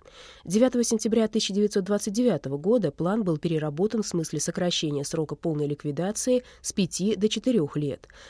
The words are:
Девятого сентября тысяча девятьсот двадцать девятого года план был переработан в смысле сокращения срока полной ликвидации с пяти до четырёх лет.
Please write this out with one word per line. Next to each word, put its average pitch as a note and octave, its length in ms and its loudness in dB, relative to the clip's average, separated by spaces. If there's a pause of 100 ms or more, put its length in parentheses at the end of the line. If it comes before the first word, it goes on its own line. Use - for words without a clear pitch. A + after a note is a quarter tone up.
(440)
Девятого A#3+ 400 2
сентября A3+ 440 2
тысяча G#3+ 260 -2
девятьсот G#3 300 2
двадцать G3+ 300 -2
девятого F#3 440 0
года F#3 320 2
план G3 340 -2
был E3+ 140 2
переработан D#3+ 640 0
в G3+ 60 -4
смысле D#3+ 320 -2
сокращения E3 640 -2
срока D#3 320 -4
полной D3 320 -2
ликвидации F3 760 -2 (200)
с - 100 -8
пяти G3 420 0
до G3+ 140 2
четырёх G#3+ 480 0
лет. D3 300 -4 (220)